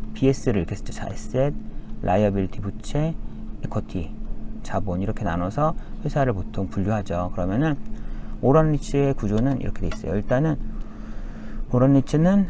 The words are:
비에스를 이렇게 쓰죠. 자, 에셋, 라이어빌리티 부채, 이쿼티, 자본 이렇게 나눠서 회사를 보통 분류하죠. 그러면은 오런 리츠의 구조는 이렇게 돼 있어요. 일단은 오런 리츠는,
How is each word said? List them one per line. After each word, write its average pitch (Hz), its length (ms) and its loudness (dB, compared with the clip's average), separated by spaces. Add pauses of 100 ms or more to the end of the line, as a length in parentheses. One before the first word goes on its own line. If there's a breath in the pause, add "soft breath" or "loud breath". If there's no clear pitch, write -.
(140)
비에스를 131 460 2
이렇게 87 160 -2
쓰죠. - 180 -6
자, - 160 -6
에셋, 131 460 -2 (480 loud breath)
라이어빌리티 98 580 2
부채, 147 540 -2 (500 loud breath)
이쿼티, 95 460 -4 (500)
자본 92 400 -2
이렇게 104 220 -2
나눠서 92 500 0 (320 loud breath)
회사를 139 280 2
보통 98 340 -2
분류하죠. 92 680 0
그러면은 113 420 0 (680 loud breath)
오런 156 300 6
리츠의 139 420 2
구조는 117 460 2
이렇게 - 200 -2
돼 85 60 2
있어요. 80 280 -2
일단은 135 540 2 (1040 loud breath)
오런 131 200 6
리츠는, 170 560 4